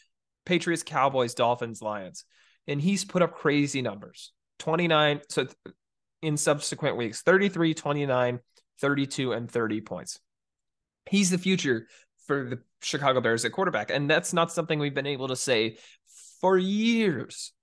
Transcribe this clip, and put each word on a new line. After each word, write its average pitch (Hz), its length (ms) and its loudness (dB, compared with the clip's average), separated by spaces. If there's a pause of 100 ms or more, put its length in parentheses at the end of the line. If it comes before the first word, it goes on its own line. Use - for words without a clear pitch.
(460)
Patriots, 170 380 0
Cowboys, 131 500 0
Dolphins, 120 480 0
Lions. 104 440 -8 (420)
And 143 140 -2
he's 190 240 0
put 180 160 0
up 165 120 2
crazy 143 480 0
numbers. 104 520 -10 (260)
Twenty-nine, 156 680 2
so 135 160 -2
th-, 131 100 -16 (680)
in 151 160 -2
subsequent 147 600 0
weeks, 113 240 -4
thirty-three, 180 520 4
twenty-nine, 135 680 0 (420)
thirty-two, 139 500 0
and 117 180 -6
thirty 110 300 -2
points. - 400 -12 (920)
He's 196 200 4
the 180 80 0
future 156 500 0 (400)
for 139 220 -2
the 123 100 -8 (220)
Chicago 135 400 0
Bears 117 240 2
at 113 60 -2
quarterback. 143 380 -2
And 143 200 0
that's 165 240 2
not 170 180 2
something 160 260 -2
we've 147 160 -2
been 139 140 -2
able 135 220 -4
to 127 60 -2
say 113 420 2 (640)
for 185 180 4
years 202 1040 0